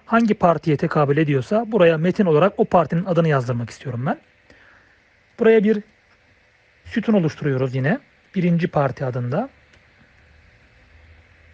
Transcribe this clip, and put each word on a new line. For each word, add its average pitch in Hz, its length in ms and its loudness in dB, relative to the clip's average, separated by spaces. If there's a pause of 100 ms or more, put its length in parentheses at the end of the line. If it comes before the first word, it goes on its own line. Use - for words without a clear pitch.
hangi 226 280 2
partiye 160 440 0
tekabül 147 400 0
ediyorsa 160 540 -2
buraya 170 260 4
metin 180 280 0
olarak 170 320 2
o 220 80 0
partinin 170 400 0
adını 165 220 0
yazdırmak 123 420 -2
istiyorum 120 360 -10
ben. 247 140 -4 (1200)
Buraya 226 240 4
bir 214 140 2 (1080)
sütun 220 280 -2
oluşturuyoruz 139 600 -2
yine. 143 240 -2 (360)
Birinci 175 320 0
parti 139 380 -2
adında. 127 440 -4 (2000)